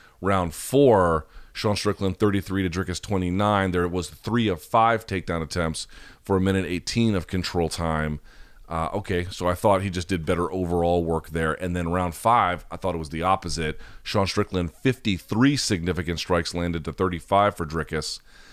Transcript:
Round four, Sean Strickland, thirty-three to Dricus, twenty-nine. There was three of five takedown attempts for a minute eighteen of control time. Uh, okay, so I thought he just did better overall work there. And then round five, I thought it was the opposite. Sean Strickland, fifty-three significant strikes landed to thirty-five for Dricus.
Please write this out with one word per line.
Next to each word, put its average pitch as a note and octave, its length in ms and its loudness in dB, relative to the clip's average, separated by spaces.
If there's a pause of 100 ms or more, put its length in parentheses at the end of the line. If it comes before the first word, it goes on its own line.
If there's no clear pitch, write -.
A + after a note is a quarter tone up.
(200)
Round F#2 340 0
four, G2 720 6 (280)
Sean G#2 240 -2
Strickland, G2 420 -2
thirty-three G2 480 2
to - 20 -4
Dricus, F2 320 -4
twenty-nine. F#2+ 720 0
There F2 160 2
was F2 220 -4
three A2 400 0
of F2 120 -2
five A2+ 460 2
takedown E2+ 340 -4
attempts D#2+ 460 -4 (340)
for G2 140 0
a F#2 60 2
minute F#2+ 240 2
eighteen G2+ 500 0
of E2 120 -4
control F2 420 -2
time. D#2 500 -2 (480)
Uh, D#2+ 260 -4
okay, F#2+ 380 -2
so F2+ 160 -4
I F2 60 4
thought G2 280 4
he G2+ 80 -2
just F2+ 200 -4
did E2+ 160 -2
better F2 260 0
overall F2 540 2
work E2 240 -2
there. D#2+ 240 -2
And F2+ 240 -4
then E2+ 100 -2
round F2 260 -2
five, G2+ 560 2
I F2 60 -12
thought F2+ 180 -2
it E2+ 60 -4
was D#2 120 -8
the D#2+ 120 -4
opposite. E2 560 -2 (240)
Sean G2 240 0
Strickland, F2+ 460 -2
fifty-three A#2+ 800 2
significant E2+ 640 -2
strikes E2+ 340 -2
landed E2+ 300 -2
to D#2+ 80 -6
thirty-five F#2+ 640 2
for E2+ 100 -6
Dricus. D#2 540 -4 (340)